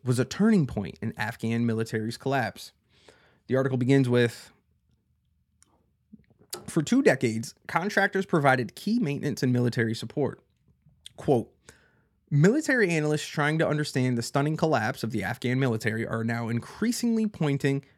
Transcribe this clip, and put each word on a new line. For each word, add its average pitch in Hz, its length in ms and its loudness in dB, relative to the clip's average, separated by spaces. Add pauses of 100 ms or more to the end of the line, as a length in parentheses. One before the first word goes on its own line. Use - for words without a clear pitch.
Was 123 160 0
a 127 60 2
Turning 196 420 2
Point 98 340 -8
in 107 160 -6
Afghan 117 480 -2
Military's 113 520 -2
Collapse." 131 540 -4 (760)
The 120 80 -2
article 131 220 0
begins 131 300 4
with, 120 440 2 (2250)
"For 160 160 0
two 240 180 2
decades, 123 540 2 (120)
contractors 196 580 0
provided 131 500 2
key 226 240 -2
maintenance 143 420 -2
and 131 100 2
military 120 440 0
support." - 460 -6 (760)
Quote, 123 340 0 (800)
Military 214 600 4
analysts 151 340 0
trying 151 320 -2
to 160 100 0
understand 139 480 0
the 117 60 -2
stunning 143 340 -2
collapse 135 480 0
of 113 60 -2
the 107 140 -6
Afghan 120 360 -2
military 113 460 -2
are 113 180 -6
now 117 240 -4
increasingly 220 800 -2
pointing 139 580 0 (140)